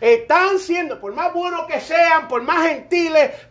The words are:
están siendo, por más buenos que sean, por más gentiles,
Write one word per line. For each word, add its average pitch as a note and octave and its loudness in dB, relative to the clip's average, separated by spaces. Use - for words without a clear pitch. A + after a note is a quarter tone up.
están D4 2
siendo, E4+ -4
por G3+ -10
más E4+ -4
buenos E4+ -4
que D#4 -4
sean, E4 2
por - -4
más E4 0
gentiles, D#4+ 0